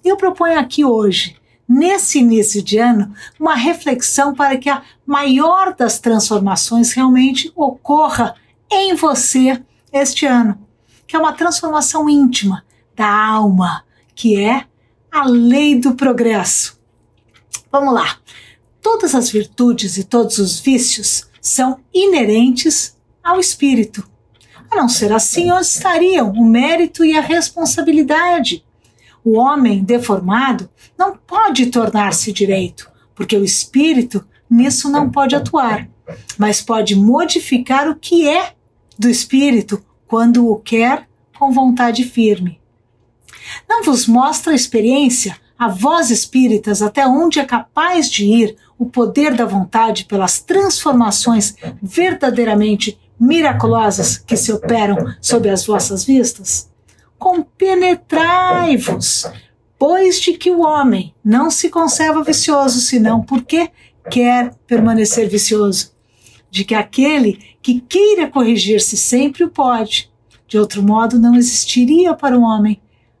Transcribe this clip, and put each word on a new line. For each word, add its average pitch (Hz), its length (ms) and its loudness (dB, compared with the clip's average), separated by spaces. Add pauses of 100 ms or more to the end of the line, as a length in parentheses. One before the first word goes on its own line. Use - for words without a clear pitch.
E 349 60 -2
eu 392 80 0
proponho 339 420 -2
aqui 285 280 -2
hoje, 214 500 0 (320)
nesse 330 520 2
início 220 420 2
de 208 160 -2
ano, 226 340 2 (260)
uma 311 180 0
reflexão 277 760 -2
para 277 220 0
que 262 140 -4
a 262 100 -2 (240)
maior 294 720 2
das 233 220 -2
transformações 220 960 0
realmente 262 600 2
ocorra 294 800 -2 (380)
em 392 220 0
você 262 680 0 (300)
este 277 340 -2
ano, 240 320 2 (480)
que - 100 -10
é - 20 2
uma 311 140 0
transformação 311 760 -4
íntima 254 560 2 (320)
da 214 140 -2
alma, 208 760 0 (320)
que 208 240 0
é 220 280 -2 (440)
a 294 160 -2
lei 254 480 4
do 247 200 0
progresso. 233 840 -2 (920)
Vamos 277 220 0
lá. - 240 -4 (640)
Todas 440 320 0
as 247 160 0
virtudes 214 680 -2
e 190 80 -6
todos 226 320 0
os 190 240 -2
vícios - 680 -2 (140)
são 262 380 -2 (160)
inerentes 262 1000 0 (300)
ao 359 160 0
espírito. 262 680 -2 (640)
A - 60 -2
não 277 100 2
ser 214 280 0
assim, 339 360 -2
onde 359 140 0
estariam 349 680 0
o 226 140 2
mérito 311 580 2
e 311 140 2
a 302 60 2
responsabilidade? 320 1400 -2 (580)
O 220 140 2
homem 247 440 2
deformado 208 840 -2 (300)
não 381 180 -2
pode 349 500 0
tornar-se 214 680 -2
direito, 190 560 -4 (240)
porque - 200 -6
o 202 100 2
espírito 247 800 0 (280)
nisso 269 400 2
não 285 200 0
pode 277 240 0
atuar, 254 540 -2 (480)
mas 208 240 0
pode 214 340 -2
modificar 262 960 0
o 311 80 -4
que 339 320 0
é 330 240 -2 (460)
do 240 120 2
espírito 240 760 0 (220)
quando 233 440 2
o 208 60 2
quer 233 500 -2 (300)
com 269 160 0
vontade 247 520 0
firme. 202 540 -2 (1120)
Não 453 140 -2
vos 262 240 0
mostra 269 460 0
a - 20 2
experiência, 240 840 0 (220)
a 233 100 -2
vós 233 420 0
espíritas, 214 680 0
até 214 260 0
onde 294 320 2
é 190 60 -2
capaz 311 640 -2
de - 160 -4
ir 214 320 2 (220)
o 240 80 -4
poder 254 480 0
da 233 100 0
vontade 196 640 -2
pelas 190 340 -2
transformações 247 1160 0 (260)
verdadeiramente 214 1160 -2 (220)
miraculosas 226 960 0
que - 200 -4
se - 140 -4
operam 208 720 -2
sob 214 300 0
as 190 160 -2
vossas 196 360 -2
vistas? - 680 -2 (480)
Compenetrai-vos, 359 2000 0 (520)
pois 359 420 2
de 349 140 0
que - 160 -2
o 349 100 0
homem 277 600 0
não 254 280 2
se - 180 -2
conserva 311 540 0
vicioso, 277 580 0
senão 226 400 0
porque 285 500 -2 (380)
quer 247 460 0 (120)
permanecer 220 640 0
vicioso, 208 640 -2 (540)
de - 160 -6
que 226 120 -2
aquele 254 840 0
que 247 200 -2
queira 392 500 2
corrigir-se 214 640 0
sempre 277 460 0
o 330 80 0
pode, 233 640 -2 (340)
de - 100 -4
outro 202 240 0
modo 220 380 2
não 240 160 6
existiria 254 800 2
para 262 240 0
o 240 40 4
homem 214 380 0 (400)